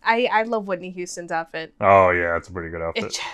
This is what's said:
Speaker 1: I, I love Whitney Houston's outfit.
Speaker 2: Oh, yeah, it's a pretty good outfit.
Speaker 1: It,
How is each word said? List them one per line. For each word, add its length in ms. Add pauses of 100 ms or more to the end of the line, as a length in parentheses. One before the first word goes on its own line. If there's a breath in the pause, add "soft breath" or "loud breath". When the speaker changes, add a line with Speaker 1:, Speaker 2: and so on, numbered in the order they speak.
Speaker 1:
I, 300
I 120
love 240
Whitney 220
Houston's 420
outfit. 480
Speaker 2:
Oh, 300
yeah, 260
it's 120
a 40
pretty 180
good 100
outfit. 260
Speaker 1:
It, 140 (140 loud breath)